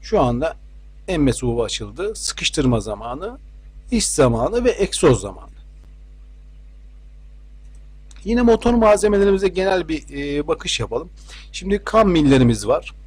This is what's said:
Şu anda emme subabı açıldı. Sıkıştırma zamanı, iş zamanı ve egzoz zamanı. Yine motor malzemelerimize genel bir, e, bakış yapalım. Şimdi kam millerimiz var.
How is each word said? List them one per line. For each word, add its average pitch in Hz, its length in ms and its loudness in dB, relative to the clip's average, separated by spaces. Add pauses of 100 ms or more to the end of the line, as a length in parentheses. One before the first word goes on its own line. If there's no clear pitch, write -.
Şu 208 200 0
anda 127 360 -2 (500)
emme 147 260 0
subabı 120 300 -4
açıldı. 117 520 -8
Sıkıştırma 131 640 -2
zamanı, 120 580 -10 (540)
iş 220 160 -2
zamanı 139 580 0
ve 226 120 2
egzoz 151 440 2
zamanı. 98 280 -14 (2750)
Yine 233 180 0
motor 233 320 4
malzemelerimize 202 720 4
genel 185 400 -2
bir, 156 160 -6 (340)
e, 147 100 -4
bakış 165 320 -4
yapalım. 120 300 -6 (420)
Şimdi 196 320 -4
kam 220 260 2
millerimiz 131 580 4
var. 143 280 -2 (120)